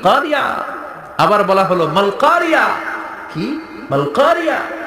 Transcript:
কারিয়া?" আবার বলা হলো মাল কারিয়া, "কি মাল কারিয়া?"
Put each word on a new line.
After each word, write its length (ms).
কারিয়া?" 520
আবার 260
বলা 200
হলো 220
মাল 240
কারিয়া, 560
"কি 260
মাল 240
কারিয়া?" 460